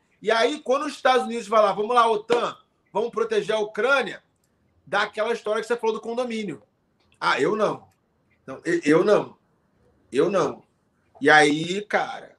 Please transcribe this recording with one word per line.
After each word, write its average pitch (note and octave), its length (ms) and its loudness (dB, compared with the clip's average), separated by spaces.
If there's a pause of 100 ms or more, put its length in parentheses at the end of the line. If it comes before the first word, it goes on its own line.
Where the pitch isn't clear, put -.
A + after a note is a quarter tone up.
(200)
E G3 120 0
aí, A#3 280 0
quando C#4 260 0
os C#4 60 -8
Estados B3+ 320 2
Unidos A3+ 220 -6
vai G#3+ 160 2
lá, G3 100 2
"Vamos G#3+ 220 -4
lá, A3+ 160 4
otan, G#3+ 460 -2 (360)
vamos A3+ 180 -2
proteger A3 440 -2
a A3 60 -2
Ucrânia", G#3+ 640 -2 (600)
dá G3 180 -2
aquela G#3+ 300 -4
história A3 300 -4
que A3 60 -10
você A#3+ 80 -2
falou A3+ 180 -2
do G#3+ 60 -8
condomínio. A3 600 -6 (600)
"Ah, D#3+ 200 0
eu E3+ 140 2
não. G3+ 340 -2 (560)
Não, C3+ 200 -14
eu, E3+ 200 -2
eu D#3+ 200 6
não. E3+ 320 2 (760)
Eu D3 180 2
não." E3+ 360 -2 (560)
E C#3 100 4
aí, D#3 520 2
cara, - 560 -6